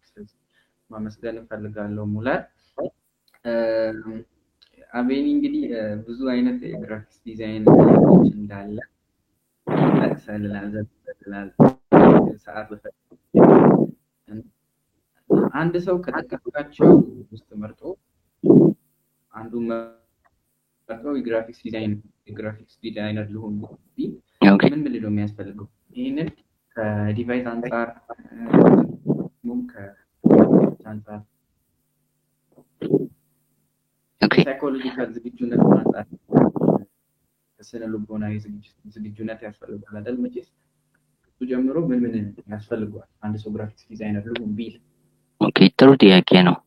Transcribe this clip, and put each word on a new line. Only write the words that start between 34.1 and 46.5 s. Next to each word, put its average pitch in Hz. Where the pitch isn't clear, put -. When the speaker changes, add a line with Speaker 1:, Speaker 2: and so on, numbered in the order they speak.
Speaker 2:
ኦኬ። -
Speaker 1:
ሳይኮሎጂካል 131
ዝግጁነት 120
አንጻር፣ -
ከስነ 113
ልቦናዊ 107
ዝግጅ-፣ 104
ዝግጁነት 107
ያስፈልጋል 104
አይደል? 110
መቼስ -
እሱ -
ጀምሮ 131
ምን 127
ምን 113
ያስፈልገዋል 107
አንድ 107
ሰው 107
ግራፊክስ 107
ዲዛይነር 104
ልሁን 117
ቢል? 110
Speaker 2:
ኦኬ፣ -
ጥሩ -
ጥያቄ 185
ነው። 90